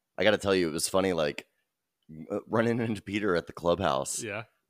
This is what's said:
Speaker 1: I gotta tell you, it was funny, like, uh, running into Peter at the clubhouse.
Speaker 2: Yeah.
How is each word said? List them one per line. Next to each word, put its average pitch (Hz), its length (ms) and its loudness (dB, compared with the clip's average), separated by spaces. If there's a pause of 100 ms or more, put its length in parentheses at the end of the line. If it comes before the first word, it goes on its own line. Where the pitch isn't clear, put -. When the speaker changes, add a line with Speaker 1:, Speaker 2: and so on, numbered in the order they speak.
(160)
Speaker 1:
I - 60 -2
gotta 104 160 4
tell 98 160 2
you, 87 140 4
it 73 40 -6
was 80 160 -2
funny, 95 260 2
like, 76 320 -2 (840)
uh, 101 160 -4
running 117 340 2
into 113 220 -4
Peter 101 320 0
at 82 140 -2
the - 40 -14
clubhouse. 85 720 0
Speaker 2:
Yeah. 107 220 -8 (260)